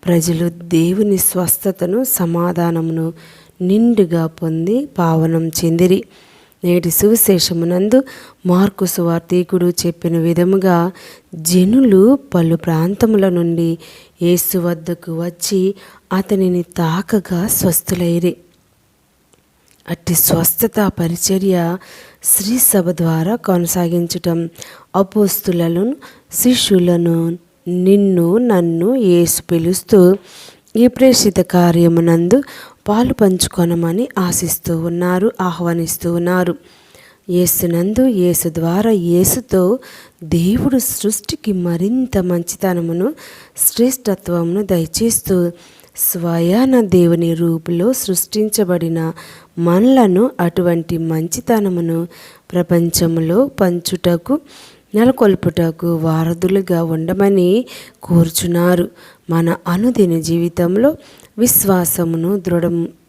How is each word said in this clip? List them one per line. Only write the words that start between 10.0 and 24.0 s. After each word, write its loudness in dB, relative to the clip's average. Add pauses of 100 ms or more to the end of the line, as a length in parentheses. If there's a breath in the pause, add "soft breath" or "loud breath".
విధముగా, 2 (440 loud breath)
జనులు 4 (140)
పలు 2
ప్రాంతముల 0
నుండి -2 (440 loud breath)
యేసు 0
వద్దకు -6
వచ్చి -2 (380 loud breath)
అతనిని 0
తాకగా -2
స్వస్థులైరి. -2 (1500)
అట్టి -4
స్వస్థత 0
పరిచర్య -2 (460 loud breath)
శ్రీ -2
సభ 0
ద్వారా -2
కొనసాగించటం, -2 (460 loud breath)